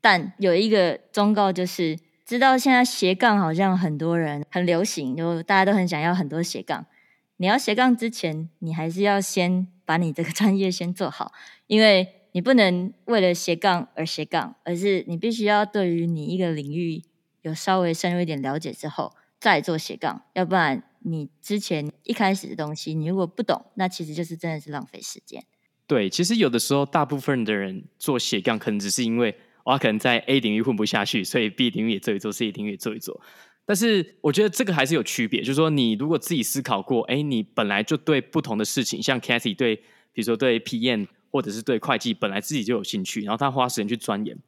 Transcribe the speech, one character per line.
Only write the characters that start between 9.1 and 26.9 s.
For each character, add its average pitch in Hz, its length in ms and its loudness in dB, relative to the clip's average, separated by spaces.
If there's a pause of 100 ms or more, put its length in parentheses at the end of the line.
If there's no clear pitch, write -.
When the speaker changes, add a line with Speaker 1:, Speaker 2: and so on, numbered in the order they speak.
Speaker 1:
先 185 480 0 (160)
把 160 120 0
你 170 160 0
这 165 120 -4
个 156 80 -6
专 196 260 2
业 190 100 0
先 180 240 -4
做 180 160 -4
好， - 240 -8 (360)
因 214 120 4
为 196 280 6 (240)
你 180 80 -2
不 240 140 4
能 185 380 4 (120)
为 226 160 2
了 180 120 4
斜 175 220 -2
杠 175 400 0
而 160 100 -4
斜 156 200 -6
杠， 143 400 -4
而 175 100 -4
是 190 320 0
你 170 100 -6
必 196 140 -2
须 226 140 -2
要 208 200 4
对 196 300 0
于 170 140 0
你 160 160 -2
一 160 120 -4
个 180 140 0
领 147 220 -6
域 170 320 -4 (380)
有 160 120 -6
稍 190 240 0
微 175 160 2
深 175 220 -2
入 175 40 0
一 175 40 0
点 151 180 -4
了 135 160 -4
解 156 140 -8
之 151 160 -10
后 - 240 -8 (260)
再 190 220 4
做 175 160 -2
斜 - 200 -8
杠， - 260 -6 (100)
要 185 120 0
不 170 100 -2
然 156 280 2 (180)
你 160 280 -6 (140)
之 208 160 -4
前 151 340 -4 (120)
一 - 80 -6
开 196 220 2
始 190 120 -8
的 - 100 -12
东 151 180 -6
西 156 200 -8
你 156 120 -2
如 180 100 -2
果 185 100 0
不 180 160 -8
懂， - 180 -2 (140)
那 190 120 -2
其 185 180 -8
实 151 100 -10
就 165 100 -4
是 165 120 -12
真 165 140 -8
的 156 100 -6
是 151 100 -18
浪 143 160 -10
费 - 160 -20
时 - 240 -14
间。 - 180 -18 (420)
Speaker 2:
对， 107 220 2
其 165 160 -2
实 214 120 0
有 196 120 4
的 120 100 2
时 - 140 0
候 139 140 2
大 147 180 2